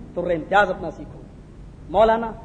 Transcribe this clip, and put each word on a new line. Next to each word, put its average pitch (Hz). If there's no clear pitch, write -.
تو 175
امتیاز 180
اپنا 165
سیکھو۔ -
مولانا 220